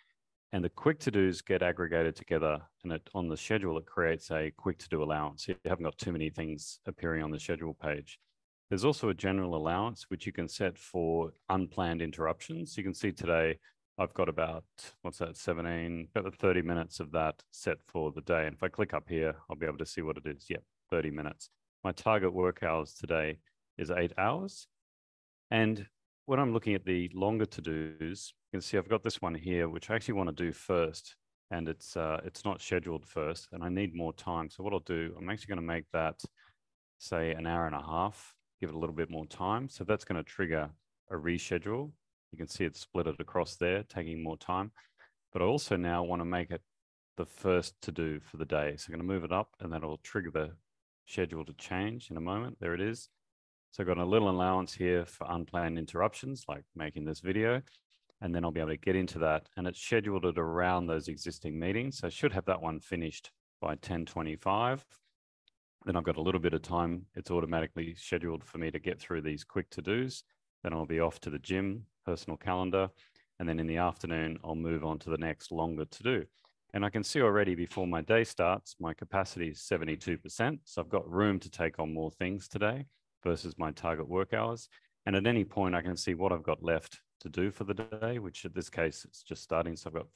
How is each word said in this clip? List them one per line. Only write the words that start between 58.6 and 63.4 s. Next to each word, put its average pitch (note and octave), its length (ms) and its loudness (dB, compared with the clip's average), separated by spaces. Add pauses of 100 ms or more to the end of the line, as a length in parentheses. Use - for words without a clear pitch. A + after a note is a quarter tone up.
able D#2 100 0
to D#2 80 -2
get F#2 180 4
into F2+ 220 0
that. D#2 280 4 (120)
And F2+ 80 -2
it's F2+ 120 -4
scheduled G2+ 460 2
it E2+ 140 2
around F2 480 2
those D#2+ 220 0
existing D#2 500 -6
meetings. A2 400 -2
So - 80 -6
I E2 40 -2
should C#3+ 220 2
have F#2 140 0
that F#2 160 2
one D#2+ 180 -2
finished E2 500 -6 (300)